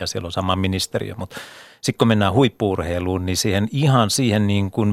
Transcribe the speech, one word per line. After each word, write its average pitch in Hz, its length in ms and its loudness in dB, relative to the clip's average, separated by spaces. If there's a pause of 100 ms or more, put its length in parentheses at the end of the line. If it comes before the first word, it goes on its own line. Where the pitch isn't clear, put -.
ja 87 60 -8
siellä 90 200 -8
on 85 60 -12
sama 95 240 -2
ministeriö, 95 600 -4
mut - 180 -12 (460)
sit - 180 -2
kun 117 100 4
mennään 104 240 4
huippu-urheiluun, 92 920 0
niin 90 100 -2
siihen 101 360 0
ihan 135 380 2
siihen 107 360 2
niinku 101 460 0